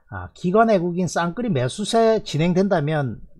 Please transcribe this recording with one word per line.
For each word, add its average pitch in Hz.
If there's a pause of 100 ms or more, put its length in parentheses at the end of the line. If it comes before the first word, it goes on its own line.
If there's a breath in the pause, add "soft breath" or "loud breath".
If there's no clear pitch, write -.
(100 soft breath)
아, 90
기관 214
외국인 180
쌍끌이 175
매수세 208
진행된다면 160 (200)